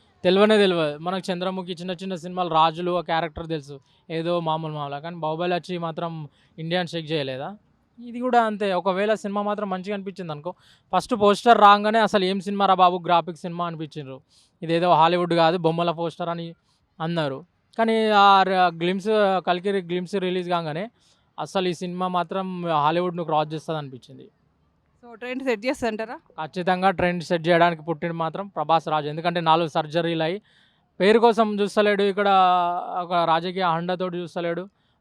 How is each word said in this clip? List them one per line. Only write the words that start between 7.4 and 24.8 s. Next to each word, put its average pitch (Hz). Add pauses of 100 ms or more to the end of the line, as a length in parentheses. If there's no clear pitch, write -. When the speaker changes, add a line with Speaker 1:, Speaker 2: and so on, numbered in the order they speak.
Speaker 1:
ఇది 240
కూడా 247
అంతే. 208
ఒకవేళ 196
సినిమా 202
మాత్రం 208
మంచిగా 185
అనిపించింది 190
అనుకో, 151 (380)
ఫస్ట్ 185
పోస్టర్ 208
రాగానే 208
అసలు 208
ఏం 190
సినిమా 202
రా 190
బాబు, 180 (100)
గ్రాఫిక్స్ 170
సినిమా 175
అనిపించిండ్రు. 151 (440)
ఇదేదో 170 (100)
హాలీవుడ్ 170
కాదు 165
బొమ్మల 170
పోస్టర్ 170
అని 170 (460)
అన్నారు. 160 (340)
కానీ 226 (120)
ఆ 202
ర-, 185 (100)
గ్లిమ్స్, 190
కల్కి 180 (180)
గ్లిమ్స్ 180
రిలీజ్ 180
కాగానే 170 (480)
అసలు 180
ఈ 180 (100)
సినిమా 180
మాత్రం 180
హాలీవుడ్ను 170
క్రాస్ 151
చేస్తుంది 156
అనిపించింది. 131 (800)